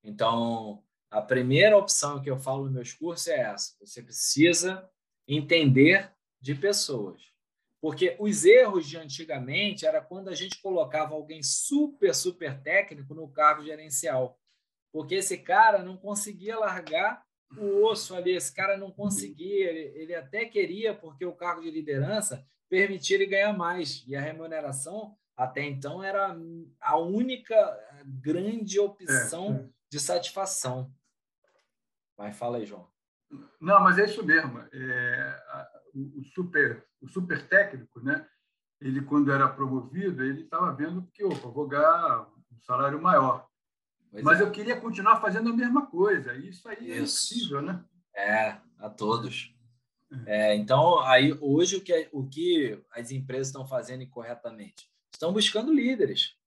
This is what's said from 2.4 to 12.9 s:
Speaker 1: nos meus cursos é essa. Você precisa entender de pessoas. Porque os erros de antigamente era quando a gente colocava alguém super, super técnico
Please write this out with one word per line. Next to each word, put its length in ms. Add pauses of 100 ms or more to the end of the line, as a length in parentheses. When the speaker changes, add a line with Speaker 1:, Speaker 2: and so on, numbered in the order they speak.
Speaker 1:
nos 80
meus 200
cursos 340
é 120
essa. 400
Você 240
precisa 880 (380)
entender 840 (300)
de 140
pessoas. 680 (600)
Porque 380
os 260
erros 420
de 100
antigamente 880
era 160
quando 280
a 60
gente 260
colocava 520
alguém 300
super, 720
super 460
técnico 520